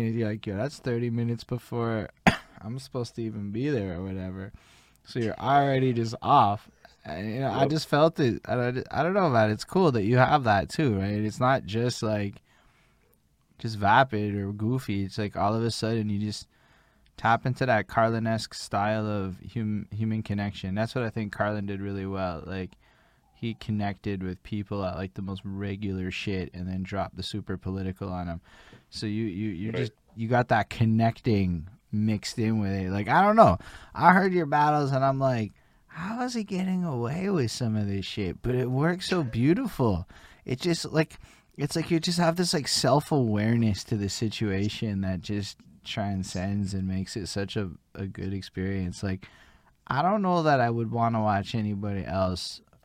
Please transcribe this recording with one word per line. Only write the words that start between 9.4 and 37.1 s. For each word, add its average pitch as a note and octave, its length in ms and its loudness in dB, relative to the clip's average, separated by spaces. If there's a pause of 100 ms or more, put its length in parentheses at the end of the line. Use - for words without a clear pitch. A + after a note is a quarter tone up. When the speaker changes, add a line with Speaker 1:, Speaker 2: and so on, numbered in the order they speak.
Speaker 1:
It's G#2+ 140 -4
cool F3+ 260 4
that A2+ 120 2
you A#2 140 4
have C3 280 6
that G2+ 240 4
too, C3+ 280 2
right? G2 160 0
It's G#2+ 260 -2
not B2+ 260 2
just, A#2 380 -2
like, G#2 380 -2 (1160)
just A2 180 -8
vapid G#2 580 4
or G2 160 -4
goofy. G#2+ 520 -2
It's F#2+ 140 -8
like G#2 180 -4
all G2+ 200 2
of A2+ 80 0
a A2+ 80 0
sudden A2 380 -2
you G2+ 100 -2
just G#2 280 -4 (680)
tap - 280 2
into B2+ 200 -2
that A2 220 2
Carlin-esque A2+ 680 0
style G#2+ 540 -2
of F#2+ 300 -4 (160)
hum-, G#2+ 380 -4
human A2 320 -2
connection. G2+ 520 -4
That's A2 200 -2
what B2+ 80 -2
I A2+ 60 -4
think G#2+ 220 -6
Carlin G#2 340 -2
did G2 160 -6
really G2 240 -6
well. F#2+ 400 -4
Like, F#2 260 -8 (640)
he A#2 200 -6
connected G2+ 680 -4
with F#2 200 -6
people G2+ 420 -4
at, F2+ 100 -4
like, F#2 200 -8
the G#2 60 -8
most F#2+ 220 -8
regular G2 680 -6
shit F#2 420 -4
and F2+ 140 -8
then F#2 160 -4
dropped F#2+ 340 -6
the F#2+ 60 -6
super G2 340 -6
political F#2+ 520 -6
on F2+ 200 -6
'em. E2+ 120 -8 (480)
So - 160 -8
you, G#2+ 200 -2
you, G#2 240 -4
you G2+ 220 -6
Speaker 2:
Right. A2+ 80 -4
Speaker 1:
just, A#2 120 -4 (240)
you A2 140 -6
got B2 200 2
that G#2+ 200 2
connecting A2 960 2 (240)
mixed G#2+ 480 0
in A2 200 2
with G2 120 0
it. F#2+ 180 -2
Like, G2 200 -2
I D#3+ 120 6
don't G#3 140 6
know. C#3+ 220 8 (360)
I E3+ 200 8
heard F#3+ 200 4
your F3 120 2
battles D3 480 4
and C3 100 2
I'm C3+ 160 2
like, B2 320 2 (360)
"How G#3 360 -8
is B3 100 -4
he A3+ 100 -2
getting F#3 420 -2
away D3 440 -2